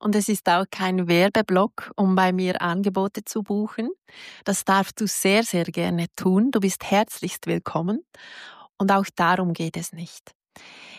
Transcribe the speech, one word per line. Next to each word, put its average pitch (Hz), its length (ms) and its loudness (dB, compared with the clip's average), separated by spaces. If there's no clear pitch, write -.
Und 208 160 0
es 208 120 0
ist 202 200 0
auch 180 200 4
kein 185 380 -2
Werbeblock, 190 880 2
um 190 220 4
bei 185 160 4
mir 185 280 0
Angebote 190 640 -2
zu 220 200 -6
buchen. 214 440 -4
Das 196 200 -2
darfst 196 360 0
du 214 60 -2
sehr, 196 380 2
sehr 170 220 -2
gerne 170 400 -2
tun. 196 340 2
Du 233 80 2
bist 190 320 -2
herzlichst - 560 -2
willkommen. 175 560 -4
Und 196 120 0
auch 196 240 2
darum 180 380 2
geht 165 240 -6
es 170 160 -10
nicht. - 400 -16